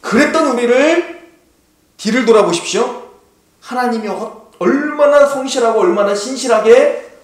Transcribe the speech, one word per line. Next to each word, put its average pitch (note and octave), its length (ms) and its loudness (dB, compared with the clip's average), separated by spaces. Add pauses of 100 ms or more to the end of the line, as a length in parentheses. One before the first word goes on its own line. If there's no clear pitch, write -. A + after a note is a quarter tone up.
그랬던 D4 520 0
우리를 C4+ 640 0 (760)
뒤를 A3+ 280 -2
돌아보십시오. G#3 760 0 (580)
하나님이 A3+ 480 -4
어-, - 400 -12 (100)
얼마나 C#4+ 680 2
성실하고 B3+ 520 -2
얼마나 G3+ 360 0
신실하게 A#3+ 960 2 (140)